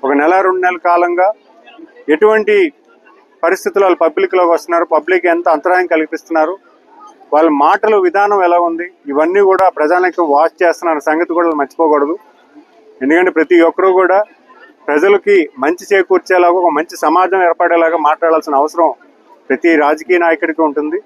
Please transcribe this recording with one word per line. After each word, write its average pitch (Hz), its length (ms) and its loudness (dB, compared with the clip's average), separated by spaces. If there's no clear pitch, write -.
ఒక 135 80 0
నెల, 147 280 2
రెండు 185 240 0
నెలల 180 160 -2
కాలంగా 175 420 0
ఎటువంటి 208 640 2
పరిస్థితులు 190 400 -2
వాళ్ళు 180 200 2
పబ్లిక్లోకి 180 460 0
వస్తున్నారు, 170 340 0
పబ్లిక్ 175 420 -2
ఎంత 175 220 0
అంతరాయం 180 380 0
కల్పిస్తున్నారు, 160 680 -4
వాళ్ళ 156 160 2
మాటల 208 300 0
విధానం 196 400 0
ఎలా 175 120 2
ఉంది, 165 180 -8
ఇవన్నీ 165 280 0
కూడా 190 280 2
ప్రజానికి 175 520 -2
వాచ్ 156 420 0
చేస్తున్న 165 360 -2
సంగతి 160 400 -2
కూడా 175 100 0
మర్చిపోకూడదు. 151 540 -2
ఎందుకంటే 170 280 2
ప్రతి 160 380 2
ఒక్కరూ 185 240 0
కూడా 185 260 2
ప్రజలకి 185 600 2
మంచి 151 320 -4
చేకూర్చేలాగా, 180 720 2
ఒక 175 160 0
మంచి 170 180 -8
సమాజం 180 520 0
ఏర్పడేలాగా 165 500 0
మాట్లాడాల్సిన 156 460 -2
అవసరం 156 400 0
ప్రతి 165 280 0
రాజకీయ 156 420 0
నాయకుడికి 165 500 -2
ఉంటుంది. 151 380 -4